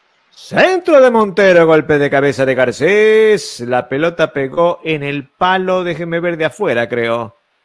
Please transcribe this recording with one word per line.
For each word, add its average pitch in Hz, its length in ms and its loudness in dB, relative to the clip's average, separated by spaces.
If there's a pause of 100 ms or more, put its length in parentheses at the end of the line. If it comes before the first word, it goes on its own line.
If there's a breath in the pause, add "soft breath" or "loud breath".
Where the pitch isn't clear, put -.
(300)
Centro 339 720 0
de 254 100 4
Montero, 190 560 2
golpe 156 320 2
de 143 100 0
cabeza 139 360 0
de 131 100 0
Garcés. 208 1040 0
La 123 300 -4
pelota 160 420 -2
pegó 147 500 -2
en 160 220 -6
el 143 240 -8
palo, 185 560 -2
déjeme 170 380 -6
ver 170 160 -4
de 156 80 -2
afuera, 131 420 -2
creo. 117 480 -4 (300)